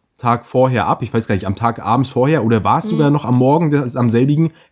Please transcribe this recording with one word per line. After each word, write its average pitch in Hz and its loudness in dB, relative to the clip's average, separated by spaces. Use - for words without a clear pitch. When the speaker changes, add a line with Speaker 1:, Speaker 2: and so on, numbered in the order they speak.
Speaker 1:
Tag 120 -2
vorher 127 0
ab, - -2
ich 117 -8
weiß 113 -2
gar 110 0
nicht, 98 -6
am 98 -4
Tag 117 -4
abends 120 -2
vorher 135 0
oder 110 0
war 110 2
es 165 -8
Speaker 2:
Mhm. 214 -6
Speaker 1:
sogar 143 2
noch 147 0
am 123 0
Morgen 147 2
des, 139 -2
am 120 2
selbigen, 143 2